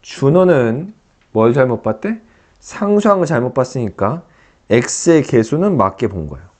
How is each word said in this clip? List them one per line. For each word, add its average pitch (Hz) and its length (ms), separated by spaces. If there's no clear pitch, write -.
준호는 156 920
뭘 110 200
잘못 127 300
봤대? 208 380
상수항을 202 680
잘못 127 280
봤으니까 123 720
X의 139 520
개수는 151 540
맞게 101 320
본 90 180
거예요. 71 220